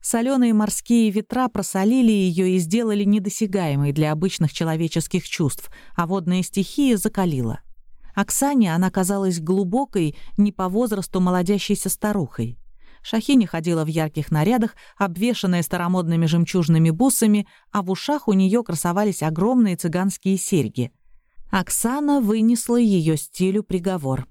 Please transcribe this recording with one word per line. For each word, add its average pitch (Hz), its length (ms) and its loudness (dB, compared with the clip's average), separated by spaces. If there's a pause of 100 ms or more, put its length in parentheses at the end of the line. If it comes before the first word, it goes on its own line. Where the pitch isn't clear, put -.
Солёные 240 520 2
морские 214 560 2
ветра 240 380 -2
просолили 220 640 2
её 185 320 2
и 185 140 2
сделали 208 440 0
недосягаемой 190 880 0
для 151 220 0
обычных 160 400 -2
человеческих 165 760 -2
чувств, - 400 -4 (280)
а 170 100 -2
водная 180 380 -2
стихия 240 520 0
закалила. 151 640 -2 (560)
Оксане 226 580 2
она 180 200 0
казалась 185 480 0
глубокой, 185 760 -2 (200)
не 208 160 2
по 185 160 -4
возрасту 202 520 -2
молодящейся 180 680 0
старухой. 156 680 -4 (460)
Шахиня 226 460 2
ходила 165 360 -2
в 151 40 -4
ярких 156 420 -4
нарядах, 208 460 2 (200)
обвешанная 185 680 0
старомодными 175 640 0
жемчужными 165 640 2
бусами, 208 580 2 (240)
а 202 100 -2
в 180 80 -6
ушах 285 380 -2
у 214 40 2
неё 190 300 4
красовались 185 600 -2
огромные 196 500 2
цыганские 185 640 -2
серьги. 127 560 -2 (580)
Оксана 277 680 0
вынесла 226 560 2
её 180 400 2
стилю 190 480 -2
приговор. 170 680 -4